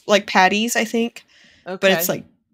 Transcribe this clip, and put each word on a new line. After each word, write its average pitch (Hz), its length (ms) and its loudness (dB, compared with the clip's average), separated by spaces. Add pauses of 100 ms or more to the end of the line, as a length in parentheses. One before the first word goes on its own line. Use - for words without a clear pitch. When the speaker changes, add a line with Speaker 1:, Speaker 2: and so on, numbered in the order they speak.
Speaker 1:
like, 202 180 0
patties, 208 500 2
I 233 80 0
think. 233 420 -4 (380)
But 190 280 0
it's, 175 180 0
Speaker 2:
Okay. 170 40 -2
Speaker 1:
like, - 120 -10 (280)